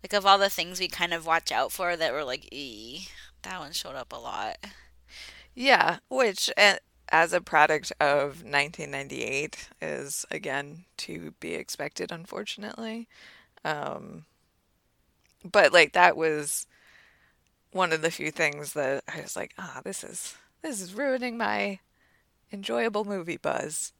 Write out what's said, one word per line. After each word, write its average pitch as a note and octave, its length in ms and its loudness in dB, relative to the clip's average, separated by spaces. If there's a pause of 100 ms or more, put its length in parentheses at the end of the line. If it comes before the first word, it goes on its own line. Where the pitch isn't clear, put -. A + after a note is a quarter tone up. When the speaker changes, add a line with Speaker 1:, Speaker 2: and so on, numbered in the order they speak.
Speaker 1:
Like, G3 100 -6
of G3+ 120 4
all G3 120 10
the G3 120 4
things F3+ 300 -4
we F#3 80 -2
kind F3 260 0
of E3 120 -4
watch E3 260 2
out A#2+ 200 2
for F3 240 0
that D#3 180 0
were D3 100 -2
like, C3 300 -6
"Ee," B2+ 540 -12 (360)
that F#3 160 -10
one D3+ 140 -12
showed C3+ 220 -8
up B2+ 180 -10
a - 40 -12
lot. A#2 400 -8 (960)
Speaker 2:
Yeah, B3 440 4 (120)
which, B3 480 2
uh, G3+ 180 8 (360)
as E3 220 6
a F3+ 80 2
product D#3 580 4
of C#3+ 460 2
nineteen C#3+ 460 -2
ninety-eight, C#3 800 -6 (120)
is, C#3+ 500 -6
again, D3 540 -8 (120)
to E3 440 -12
be E2 120 -8
expected, - 600 -8
unfortunately. G#3+ 920 -10 (580)
Um, D3+ 600 -6 (1160)
but, F3 300 6
like, D#3+ 200 10
that F3+ 220 8
was D3+ 500 -2 (1040)
one F3+ 220 2
of D#3+ 80 0
the D#3+ 100 2
few D#3 200 -4
things D3 420 -2
that C#3 300 -2 (100)
I D#3+ 80 -10
was - 140 -12
like, - 220 -8
"Ah, - 260 -12
this G3 200 -8
is, - 320 -12 (260)
this B3+ 200 -6
is F3+ 120 -14
ruining B3 440 -2
my G3+ 420 -2 (720)
enjoyable A3 520 -2
movie F3+ 320 -6
buzz." - 640 -4